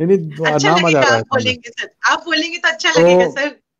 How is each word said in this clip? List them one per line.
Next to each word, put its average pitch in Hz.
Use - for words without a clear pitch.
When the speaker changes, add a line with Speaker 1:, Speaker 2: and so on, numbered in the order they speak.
Speaker 1:
नहीं, 185
नहीं, 160
Speaker 2:
अच्छा 151
Speaker 1:
नाम 160
आ -
जा 170
Speaker 2:
लगेगा 151
Speaker 1:
रहा -
है 117
Speaker 2:
आप 113
Speaker 1:
सामने। -
Speaker 2:
बोलेंगे 247
सर, -
आप 320
बोलेंगे 330
तो 339
अच्छा 320
Speaker 1:
तो 320
Speaker 2:
लगेगा 180
सर। 269